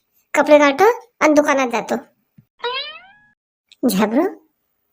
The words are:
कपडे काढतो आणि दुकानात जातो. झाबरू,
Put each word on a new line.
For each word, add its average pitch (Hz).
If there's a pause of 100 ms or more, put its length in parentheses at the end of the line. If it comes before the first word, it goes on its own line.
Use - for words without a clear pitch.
(340)
कपडे 294
काढतो 285 (360)
आणि 302
दुकानात 285
जातो. 233 (1900)
झाबरू, 214 (720)